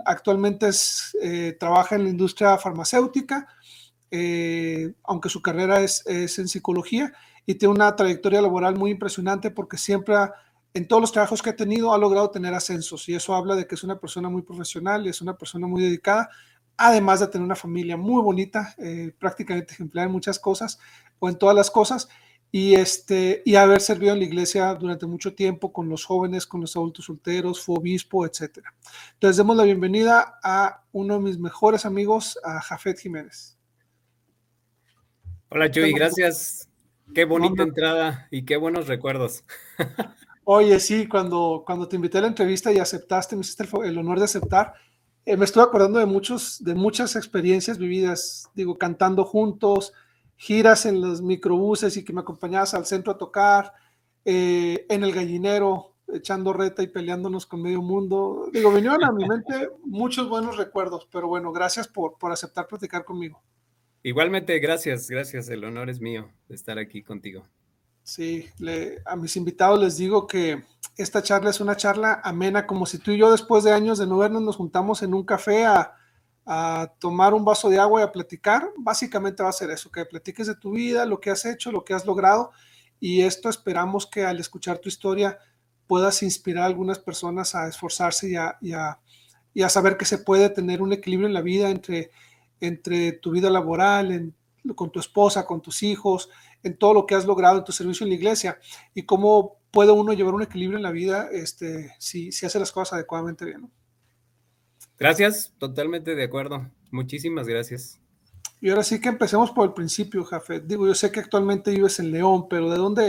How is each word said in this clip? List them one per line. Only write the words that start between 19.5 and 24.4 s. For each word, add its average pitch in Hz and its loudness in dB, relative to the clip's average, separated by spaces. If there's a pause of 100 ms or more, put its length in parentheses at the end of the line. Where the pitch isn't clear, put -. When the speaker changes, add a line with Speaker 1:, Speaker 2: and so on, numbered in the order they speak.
Speaker 1:
ejemplar 170 -6
en 190 -2
muchas 185 -4
cosas, 202 -4 (400)
o - -4
en 180 -2
todas 202 6
las 202 4
cosas, 226 2 (440)
y, 196 6
este, 185 2
y 208 6
haber 196 10
servido 202 2
en 202 0
la 185 0
iglesia 180 0